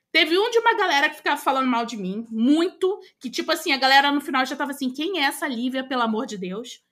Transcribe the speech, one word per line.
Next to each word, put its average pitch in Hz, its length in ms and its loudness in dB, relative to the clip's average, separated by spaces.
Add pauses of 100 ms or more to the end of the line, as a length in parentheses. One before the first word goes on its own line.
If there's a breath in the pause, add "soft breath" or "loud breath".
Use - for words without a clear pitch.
(120)
Teve 330 260 4
um 440 120 2
de 466 100 2
uma 453 160 4
galera 311 340 2
que 302 80 -12
ficava 294 220 -2
falando 262 280 0
mal 233 180 2
de 240 120 -8
mim, 202 340 -6
muito, 330 680 2 (200 loud breath)
que, 247 100 -10
tipo 339 220 -2
assim, 330 200 -2
a 269 60 0
galera 269 340 6
no 285 100 0
final 269 240 0
já 277 100 -6
tava 285 160 -4
assim, 269 200 -4
"Quem 311 280 -4
é 285 60 0
essa 302 220 -4
Lívia, 262 400 -4
pelo 262 140 -2
amor 226 240 -2
de 208 120 -10
Deus?" 196 440 -10 (100)